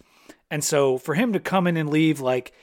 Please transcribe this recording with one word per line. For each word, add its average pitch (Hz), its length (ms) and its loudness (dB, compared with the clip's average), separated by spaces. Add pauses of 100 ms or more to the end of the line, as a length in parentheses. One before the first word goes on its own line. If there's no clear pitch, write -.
(500)
And 147 140 -4
so 139 320 2
for 143 180 -6
him 226 200 0
to 175 60 -2
come 180 260 0
in 170 100 2
and 151 140 -2
leave, 156 300 2
like, 127 320 -2 (100)